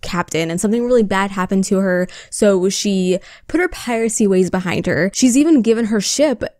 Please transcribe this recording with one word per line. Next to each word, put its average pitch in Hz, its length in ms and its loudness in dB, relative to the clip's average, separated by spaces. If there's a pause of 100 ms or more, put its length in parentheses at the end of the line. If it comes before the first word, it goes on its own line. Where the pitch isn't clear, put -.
captain, 165 500 -4
and 175 100 -4
something 226 240 0
really 240 180 2
bad 196 280 -2
happened 190 340 0
to 196 120 0
her, 180 300 0 (220)
so 196 400 2
she 190 480 0 (300)
put 311 120 -2
her 359 80 0
piracy 226 600 -2
ways 185 220 2
behind 185 360 -4
her. 175 280 0
She's 254 220 2
even 294 260 4
given 226 240 2
her 214 140 0
ship 269 440 0 (160)